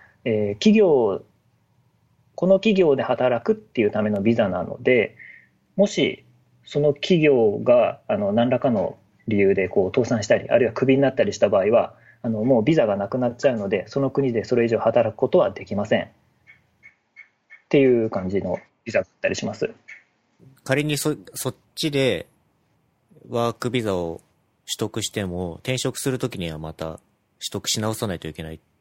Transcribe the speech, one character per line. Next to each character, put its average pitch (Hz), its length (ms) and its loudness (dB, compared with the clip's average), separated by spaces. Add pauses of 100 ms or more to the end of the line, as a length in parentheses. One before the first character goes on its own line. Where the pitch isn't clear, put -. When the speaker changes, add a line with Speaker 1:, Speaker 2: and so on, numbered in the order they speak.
(240)
Speaker 1:
え 120 60 -2
ー、 104 240 0
企 214 240 4
業、 131 440 4 (1120)
こ - 120 -4
の 190 140 4
企 202 180 2
業 156 180 4
で 127 60 0
働 127 420 0
く 220 80 2
っ - 40 -4
て - 240 -6
い 104 60 4
う 104 40 0
た 104 120 -2
め 107 80 0
の 101 120 -2
ビ 113 120 2
ザ 113 140 0
な 90 140 -4
の - 200 -12
で、 127 340 2 (600)
も 196 100 4
し - 380 -2 (400)
そ - 160 -6
の 147 120 2
企 165 300 0
業 120 360 4
が、 117 500 2
あ 107 80 0
の、 101 160 -2
何 120 180 2
ら 127 100 0
か 135 100 0
の 98 280 -2 (280)
理 110 120 0
由 98 160 4
で 92 140 0
こ 92 240 0
う - 20 -8
倒 120 120 2
産 113 160 -2
し - 40 -8
た 117 100 4
り、 - 140 -4
あ - 80 4
る 127 60 2
い - 20 2
は 107 60 -4
ク - 140 -2
ビ 131 100 4
に 139 40 2
な 139 80 4
っ 131 60 -4
た 117 100 0
り 101 80 -2
し - 60 -10
た 107 100 2
場 101 120 2
合 95 60 0
は、 107 280 2 (280)
あ 120 60 -6
の、 110 160 -2
も 123 160 4
う - 20 2
ビ 147 120 2
ザ 139 120 2
が 101 100 0
な 98 120 -4
く 131 100 -4
な 123 100 0
っ 120 80 -8
ち - 120 0
ゃ 127 60 0
う - 20 -4
の 101 120 -4
で、 98 200 -2
そ - 120 -4
の 135 100 -2
国 135 220 -2
で 110 120 -2
そ 123 120 -2
れ 117 80 4
以 113 40 2
上 113 100 0
働 113 360 0
く - 40 -20
こ 131 100 0
と 185 100 2
は 110 120 2
で 101 140 -14
き 98 120 -10
ま 104 100 -4
せ 110 120 0
ん。 - 60 -6
っ - 40 -16 (1600)
て 151 100 4
い 127 260 4
う 110 60 -2
感 92 180 -6
じ 95 120 -2
の 90 180 -4 (260)
ビ 113 80 -12
ザ 101 80 0
だ 92 60 -2
っ - 20 -20 (120)
た 95 80 -2
り 95 80 -6
し - 100 -6
ま 104 80 -8
す。 - 160 -6 (960)
Speaker 2:
仮 139 200 -2
に 151 140 -4
そ-、 151 160 -2 (200)
そ - 160 -8
っ - 40 -8 (200)
ち 160 160 -4
で 131 360 -2 (1000)
ワ 117 220 -2
ー - 40 -4
ク - 160 -6
ビ 120 120 -2
ザ 98 140 -2
を 85 240 -6 (460)
取 - 120 -10
得 107 240 -6
し - 80 -6
て 104 140 -6
も、 87 300 -6
転 127 240 -6
職 127 200 -6
す 139 120 -4
る 127 80 -4
と 127 100 -4
き - 100 -14
に 87 120 -6
は 78 80 -10
ま 78 160 -12
た 80 120 -10
取 80 140 -12 (520)
得 98 160 -8
し - 120 -4
直 110 140 -2
さ 113 120 -6
な 95 80 -4
い 80 40 -8
と 80 100 -12
い 76 60 -12
け 85 80 -12
な 80 80 -12
い 80 60 -14
っ - 40 -18 (200)